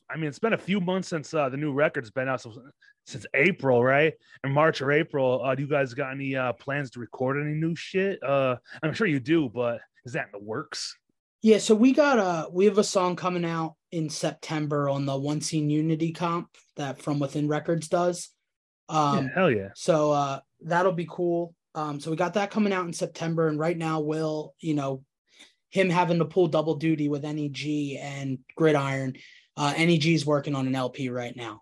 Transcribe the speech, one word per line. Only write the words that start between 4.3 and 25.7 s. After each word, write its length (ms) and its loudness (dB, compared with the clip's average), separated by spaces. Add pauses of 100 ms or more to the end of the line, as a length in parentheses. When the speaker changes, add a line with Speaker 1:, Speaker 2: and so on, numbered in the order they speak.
Speaker 1:
In 80 -2
March 300 4
or 100 0
April, 520 2
uh, 120 0
do 80 -2
you 60 -6
guys 240 0
got 180 -6
any, 240 -6
uh, 180 0
plans 380 -6
to 80 -14
record 420 -4
any 120 -4
new 220 -2
shit? 480 -4
Uh, 320 2 (260)
I'm 120 -2
sure 140 0
you 120 2
do, 300 0
but 320 -4 (240)
is 80 -14
that 140 -6
in 40 -20
the 80 -12
works? 560 -10 (460)
Speaker 2:
Yeah, 160 8
so 180 4
we 160 8
got 280 4
a, 300 0
we 160 2
have 120 4
a 80 6
song 320 0
coming 260 -2
out 320 -4 (160)
in 180 -2
September 800 -2
on 160 0
the 120 -2
One 240 -2
Scene 280 0
Unity 440 0
comp 340 -4 (300)
that 240 -8
From 180 -2
Within 300 -2
Records 400 -2
does. 400 0 (580)
Um, 380 2
Speaker 1:
Yeah, 100 -6
hell 160 4
yeah. 240 -2
Speaker 2:
so, 380 2
uh, 260 0 (220)
that'll 320 2
be 140 -6
cool. 460 -2 (220)
Um, 240 -6
so 120 -8
we 40 -4
got 200 0
that 160 -2
coming 200 2
out 140 0
in 80 -6
September, 560 -2
and 100 -2
right 180 0
now, 220 -2
Will, 600 -4
you 160 -2
know, 280 -4 (680)